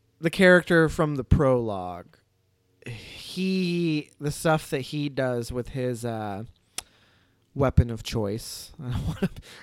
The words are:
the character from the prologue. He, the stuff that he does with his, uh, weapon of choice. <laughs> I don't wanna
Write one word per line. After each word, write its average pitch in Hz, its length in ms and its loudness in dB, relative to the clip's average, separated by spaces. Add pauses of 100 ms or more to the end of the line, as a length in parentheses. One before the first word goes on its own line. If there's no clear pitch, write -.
(200)
the 160 100 0
character 175 580 6
from 151 280 0
the 127 80 -4
prologue. 104 920 0 (720)
He, 175 1200 -2 (100)
the 143 100 -2
stuff 156 400 0
that 143 120 -2
he 147 260 -6
does 127 440 -4
with 123 180 -8
his, 127 340 -4
uh, 110 400 -6 (1080)
weapon 127 360 4
of 113 120 -8
choice. - 760 -6
<laughs> 156 80 -16
I 127 60 -8
don't 123 160 -4
wanna 160 240 -4 (320)